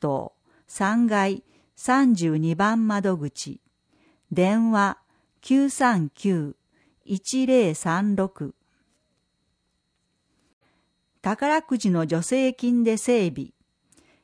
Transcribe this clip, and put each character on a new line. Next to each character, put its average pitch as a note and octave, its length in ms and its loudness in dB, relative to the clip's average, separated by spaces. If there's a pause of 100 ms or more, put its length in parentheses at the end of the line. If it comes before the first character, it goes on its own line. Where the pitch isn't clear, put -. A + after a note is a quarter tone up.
当、 C3+ 320 -4 (340)
三 A3 400 0
階、 G3 380 -2 (320)
三 C4 380 4
十 E3 240 0
二 E3 160 0
番 G#3+ 340 0
窓 G3 300 0
口、 C#3+ 420 -10 (720)
電 G#3 380 2
話、 G3+ 260 2 (460)
九 C#4 260 2
三 A3 400 0
九 E3 480 -2 (480)
一 B3+ 420 -4
零 A#3 280 4
三 F#3+ 420 -2
六。 F#3+ 380 -4 (2750)
宝 C#4+ 400 -2
く B3+ 160 -4
じ G#3 140 0
の E3+ 120 2
助 E3 200 -2
成 C4 320 0
金 A#3+ 280 0
で A3 140 0
整 G#3+ 320 0
備。 C3+ 200 -10 (760)